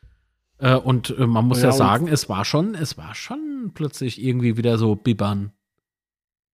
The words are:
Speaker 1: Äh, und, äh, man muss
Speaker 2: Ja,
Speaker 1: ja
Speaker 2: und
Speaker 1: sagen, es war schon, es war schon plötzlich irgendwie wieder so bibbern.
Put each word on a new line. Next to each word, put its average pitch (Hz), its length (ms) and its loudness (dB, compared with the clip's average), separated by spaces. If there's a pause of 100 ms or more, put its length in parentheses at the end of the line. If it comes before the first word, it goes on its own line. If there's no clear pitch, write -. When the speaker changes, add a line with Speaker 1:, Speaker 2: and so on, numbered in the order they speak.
(580)
Speaker 1:
Äh, 131 160 2
und, 127 380 0
äh, 127 160 0
man 113 180 2
muss 123 140 2
Speaker 2:
Ja, 123 60 4
Speaker 1:
ja 127 60 6
Speaker 2:
und 117 60 2
Speaker 1:
sagen, 120 300 4
es 151 220 0
war 95 160 -2
schon, 185 280 -2
es 160 240 -8
war 110 160 -16
schon 269 600 -10
plötzlich 131 440 -8
irgendwie 120 380 0
wieder 117 220 2
so 110 160 2
bibbern. 101 560 -2 (1040)